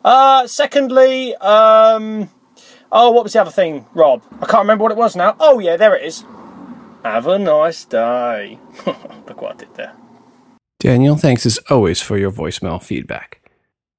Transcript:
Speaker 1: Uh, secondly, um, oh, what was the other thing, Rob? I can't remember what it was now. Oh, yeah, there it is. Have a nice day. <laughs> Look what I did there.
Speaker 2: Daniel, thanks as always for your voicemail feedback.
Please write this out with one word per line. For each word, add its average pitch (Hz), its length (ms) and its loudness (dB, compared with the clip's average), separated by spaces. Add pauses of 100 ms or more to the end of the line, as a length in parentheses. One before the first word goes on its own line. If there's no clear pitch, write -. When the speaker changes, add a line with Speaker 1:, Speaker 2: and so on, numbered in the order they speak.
Speaker 1:
Uh, 269 440 4
secondly, 262 880 0
um, 220 960 2 (600)
oh, 240 200 4
what 233 140 2
was 208 100 -12
the 220 80 2
other 170 80 -4
thing, 156 420 -4
Rob? 143 300 2 (180)
I - 60 -8
can't 214 160 0
remember 214 220 0
what 220 80 -2
it 208 40 -6
was 226 180 -2
now. 180 240 -2
Oh, 294 200 4
yeah, 170 180 -2
there 202 180 4
it 131 80 -4
is. 160 220 -14 (800)
Have 117 240 -4
a 190 100 0
nice 160 460 -2
day. 117 760 -4 (140)
<laughs> - 120 -20 (440)
Look - 120 -20
what - 140 -12
I - 40 -20
did - 180 -20
there. - 160 -16 (880)
Speaker 2:
Daniel, 131 340 2
thanks 147 320 0
as 113 100 0 (140)
always 101 320 0
for 104 160 -6
your 98 140 -4
voicemail 87 500 -10
feedback. - 680 -14 (500)